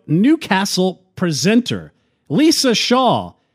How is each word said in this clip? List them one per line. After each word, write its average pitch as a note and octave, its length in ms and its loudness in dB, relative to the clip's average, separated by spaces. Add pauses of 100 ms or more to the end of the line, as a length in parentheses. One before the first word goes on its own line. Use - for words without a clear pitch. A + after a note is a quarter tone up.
Newcastle F#3+ 960 0 (140)
presenter D#3+ 800 -2 (340)
Lisa C4 460 2
Shaw G3+ 580 0 (220)